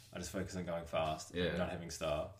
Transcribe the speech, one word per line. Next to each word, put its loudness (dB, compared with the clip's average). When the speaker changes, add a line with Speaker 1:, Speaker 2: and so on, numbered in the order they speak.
Speaker 1:
I -6
just -4
focus -2
on 0
going -2
fast 0
Speaker 2:
Yeah. 4
Speaker 1:
and 2
not 2
having -4
style. 0